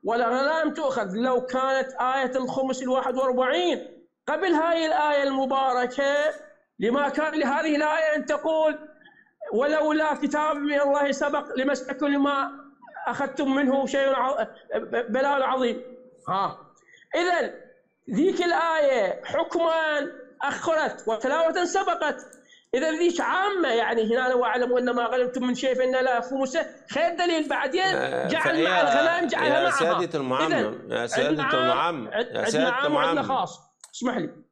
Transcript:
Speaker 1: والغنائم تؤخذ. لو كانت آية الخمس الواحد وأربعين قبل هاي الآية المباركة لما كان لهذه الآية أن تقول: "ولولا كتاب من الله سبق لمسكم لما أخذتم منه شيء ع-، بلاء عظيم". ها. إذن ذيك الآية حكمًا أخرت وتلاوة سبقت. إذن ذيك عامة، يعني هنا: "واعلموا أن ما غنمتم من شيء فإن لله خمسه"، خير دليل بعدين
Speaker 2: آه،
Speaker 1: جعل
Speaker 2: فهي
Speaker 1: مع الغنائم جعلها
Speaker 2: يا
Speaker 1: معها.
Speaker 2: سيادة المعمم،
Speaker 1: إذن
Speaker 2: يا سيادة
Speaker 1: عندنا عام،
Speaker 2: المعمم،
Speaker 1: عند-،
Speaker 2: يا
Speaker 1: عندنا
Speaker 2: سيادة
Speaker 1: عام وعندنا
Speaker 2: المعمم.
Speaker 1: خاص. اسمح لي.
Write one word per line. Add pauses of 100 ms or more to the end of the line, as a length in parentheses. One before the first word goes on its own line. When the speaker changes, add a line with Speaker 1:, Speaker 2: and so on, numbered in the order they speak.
Speaker 1:
والغنائم
تؤخذ.
لو
كانت
آية
الخمس
الواحد
وأربعين (240)
قبل
هاي
الآية
المباركة (640)
لما
كان
لهذه
الآية
أن
تقول: (720)
"ولولا
كتاب
من
الله
سبق (120)
لمسكم
لما (560)
أخذتم
منه
شيء
ع-، (600)
بلاء
عظيم". (460)
ها. (560)
إذن (600)
ذيك
الآية
حكمًا (320)
أخرت
وتلاوة
سبقت. (580)
إذن
ذيك
عامة،
يعني
هنا:
"واعلموا
أن
ما
غنمتم
من
شيء
فإن
لله
خمسه"، (240)
خير
دليل
بعدين
Speaker 2:
آه،
Speaker 1:
جعل
Speaker 2:
فهي
Speaker 1:
مع
الغنائم
جعلها
Speaker 2:
يا
Speaker 1:
معها.
Speaker 2:
سيادة
المعمم،
Speaker 1:
إذن
Speaker 2:
يا
سيادة (140)
Speaker 1:
عندنا
عام،
Speaker 2:
المعمم،
Speaker 1:
عند-،
Speaker 2:
يا
Speaker 1:
عندنا
Speaker 2:
سيادة
Speaker 1:
عام
وعندنا
Speaker 2:
المعمم.
Speaker 1:
خاص. (360)
اسمح
لي. (220)